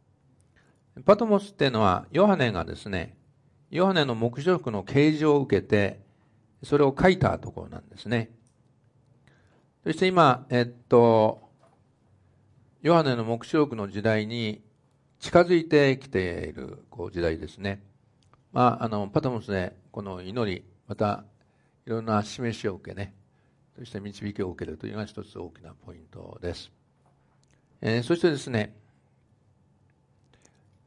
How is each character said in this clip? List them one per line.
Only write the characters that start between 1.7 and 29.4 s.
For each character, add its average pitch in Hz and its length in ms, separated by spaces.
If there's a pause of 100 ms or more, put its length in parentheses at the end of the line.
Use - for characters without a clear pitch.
の 113 80
は、 92 320
ヨ 180 160
ハ 196 80
ネ 127 160
が 85 140
で 87 100
す - 140
ね、 92 260 (560)
ヨ 170 140
ハ 190 80
ネ 160 100
の 127 120
黙 120 260
示 170 100
録 175 180
の 104 140
啓 147 280
示 151 140
を 147 140
受 107 220
け - 40
て、 101 360 (600)
そ 143 160
れ 147 60
を 139 160
書 180 80
い 185 100
た 92 220
と - 100
こ 90 120
ろ 87 80
な - 100
ん - 80
で - 100
す - 120
ね。 113 220 (1500)
そ 156 80
し 156 40
て 185 100
今、 160 420
え 123 140
っ - 20 (240)
と、 113 520 (1400)
ヨ 160 140
ハ 165 80
ネ 135 120
の 117 80
黙 117 220
示 - 100
録 143 220
の 101 100
時 98 160
代 107 240
に 113 340 (580)
近 - 200
づ 175 160
い 160 140
て 139 340
き - 60
て 87 400
い - 20
る、 - 380
こ 87 160
う、 90 80
時 87 80
代 82 160
で 78 100
す - 120
ね。 98 220 (720)
ま 123 300
あ、 123 40
あ - 20
の、 104 200
パ 147 140
ト 139 80
モ 117 120
ス 104 100
で 92 240 (160)
こ 107 100
の 92 220
祈 104 280
り、 90 140 (220)
ま 107 80
た 104 280 (600)
い - 60
ろ 113 100
ん 113 40
な 107 180
示 117 360
し 110 80
を 98 80
受 - 160
け 90 40
ね、 98 180 (640)
そ 123 80
し - 60
て 104 80
導 101 340
き 104 80
を 92 80
受 87 160
け 80 40
る 78 80
と - 100
い - 20
う 107 40
の 107 60
が 104 60
一 - 180
つ - 140
大 87 140
き - 100
な - 140
ポ - 180
イ 85 40
ン 82 120
ト - 320
で 87 140
す。 - 160 (1080)
え 113 200
ー、 120 40
そ 165 120
し 170 60
て 175 100
で 139 60
す 135 120
ね、 107 260 (2000)